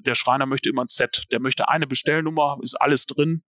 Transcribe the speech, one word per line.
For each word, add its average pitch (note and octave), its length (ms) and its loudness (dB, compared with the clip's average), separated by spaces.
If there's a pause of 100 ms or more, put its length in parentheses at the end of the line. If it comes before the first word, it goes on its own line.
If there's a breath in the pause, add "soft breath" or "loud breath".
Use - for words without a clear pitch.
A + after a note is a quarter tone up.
Der A#2+ 100 0
Schreiner C3+ 300 0
möchte C3+ 240 -2
immer B2+ 140 -2
ein B2 40 -4
Set. - 420 0
Der A#2+ 120 -2
möchte C3 260 -2
eine D3 200 0
Bestellnummer, D3+ 720 0
ist A#2+ 140 -2
alles C#3 300 2
drin, D#3+ 420 0